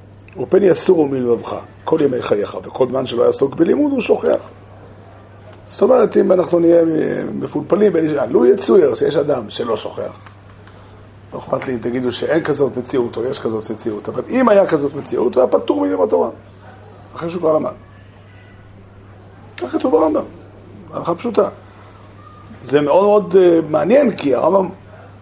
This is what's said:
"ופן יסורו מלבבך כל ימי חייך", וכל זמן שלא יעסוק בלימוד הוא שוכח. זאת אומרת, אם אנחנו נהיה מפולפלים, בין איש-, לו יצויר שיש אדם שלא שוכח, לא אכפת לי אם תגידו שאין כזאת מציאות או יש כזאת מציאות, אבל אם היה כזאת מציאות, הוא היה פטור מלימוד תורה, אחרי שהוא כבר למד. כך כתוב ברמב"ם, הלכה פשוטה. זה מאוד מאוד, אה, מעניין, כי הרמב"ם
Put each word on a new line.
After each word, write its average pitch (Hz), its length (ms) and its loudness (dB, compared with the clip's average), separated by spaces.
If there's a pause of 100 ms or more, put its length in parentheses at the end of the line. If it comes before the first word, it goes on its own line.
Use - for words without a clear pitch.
(380)
"ופן 185 260 0
יסורו 165 440 2
מלבבך 120 480 -2 (280)
כל 160 180 0
ימי 127 200 0
חייך", - 420 -2
וכל - 240 -2
זמן 127 180 -4
שלא 117 180 -2
יעסוק 131 320 0
בלימוד 254 360 2
הוא 262 100 -2
שוכח. - 380 0 (1300)
זאת - 140 -10
אומרת, 220 360 4
אם 202 140 4
אנחנו 170 280 2
נהיה 170 220 6 (520)
מפולפלים, 147 600 0
בין 160 120 0
איש-, 139 240 -2
לו 123 160 2
יצויר 139 500 4
שיש 143 200 -2
אדם 143 340 -2
שלא 117 280 -6
שוכח, - 420 -10 (1160)
לא - 40 -12
אכפת - 280 -6
לי 131 60 -4
אם 117 60 -6
תגידו 123 320 -4
שאין 156 320 -2
כזאת 135 340 -2
מציאות 120 400 -4
או 117 80 -4
יש 131 140 -6
כזאת 110 320 -6
מציאות, 107 380 -8
אבל - 200 -6
אם 240 200 2
היה 196 180 6
כזאת 143 280 -2
מציאות, 139 400 -2
הוא - 80 4
היה - 80 2
פטור - 300 0
מלימוד 92 280 -2
תורה, - 200 0 (840)
אחרי 165 140 -8
שהוא 170 100 -8
כבר 160 140 2
למד. - 180 -2 (1900)
כך - 140 -10
כתוב 285 200 -2
ברמב"ם, 311 320 2 (680)
הלכה 170 220 -4
פשוטה. 208 340 -2 (1120)
זה 131 180 2
מאוד 147 220 4
מאוד, 202 320 2
אה, 175 240 6 (100)
מעניין, 190 460 2
כי 139 200 -2
הרמב"ם 170 340 2 (520)